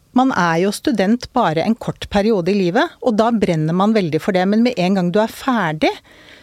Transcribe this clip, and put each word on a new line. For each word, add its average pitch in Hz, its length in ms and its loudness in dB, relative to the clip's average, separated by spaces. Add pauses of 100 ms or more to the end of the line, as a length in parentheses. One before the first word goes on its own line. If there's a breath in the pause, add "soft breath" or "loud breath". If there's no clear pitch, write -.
(160)
man 262 160 4
er 170 320 0
jo 202 120 0
student 214 580 -2
bare 165 320 0
en 226 100 0
kort - 380 -10
periode 196 400 0
i 208 40 0
livet, 196 300 0 (140)
og 226 160 0
da 220 140 2
brenner 175 440 0
man 202 200 2
veldig 156 260 0
for - 140 -2
det, 180 120 2
men 214 160 2
med 247 140 0
en 180 180 0
gang 180 160 0
du 196 80 0
er 220 120 0
ferdig, 208 600 -2 (520 loud breath)